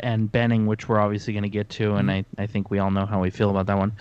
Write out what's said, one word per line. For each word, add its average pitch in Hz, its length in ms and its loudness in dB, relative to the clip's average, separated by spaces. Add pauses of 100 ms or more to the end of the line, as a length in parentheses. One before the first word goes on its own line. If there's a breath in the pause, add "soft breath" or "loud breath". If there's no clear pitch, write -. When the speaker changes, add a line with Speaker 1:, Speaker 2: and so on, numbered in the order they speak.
Speaker 1:
and 110 260 0
Benning, 117 360 2
which 107 220 -2
we're 107 120 4
obviously 104 320 0
gonna 104 160 -2
get 104 220 -4
to, 104 260 0
and 98 120 2
Speaker 2:
Mm-hmm. 95 320 -2
Speaker 1:
I, 101 40 -2
I - 20 -2
think 101 240 -4
we 98 80 0
all 98 140 0
know 98 140 0
how 101 140 -2
we 92 100 2
feel 101 200 0
about 95 160 0
that 101 100 2
one. 98 240 0